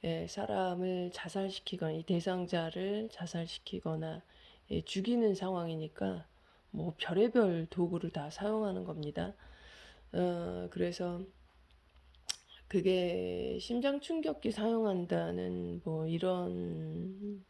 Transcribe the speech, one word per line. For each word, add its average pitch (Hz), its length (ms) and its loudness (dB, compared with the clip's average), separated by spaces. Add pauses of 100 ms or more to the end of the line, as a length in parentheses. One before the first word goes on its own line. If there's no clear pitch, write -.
예, 165 220 -2
사람을 185 840 0
자살시키거나 190 760 -4
이 160 120 -4
대상자를 180 1080 0
자살시키거나, 165 1120 -4 (480)
예, 165 120 2
죽이는 214 520 4
상황이니까 175 920 -2 (460)
뭐 160 260 -2
별의별 190 720 4
도구를 170 420 0
다 151 180 -4
사용하는 202 560 -2
겁니다. 165 480 -4 (800)
어, 175 580 0
그래서 175 500 0 (1500)
그게 180 920 2
심장 262 400 0
충격기 311 520 0
사용한다는 180 1300 2
뭐 160 240 0
이런 180 1400 -2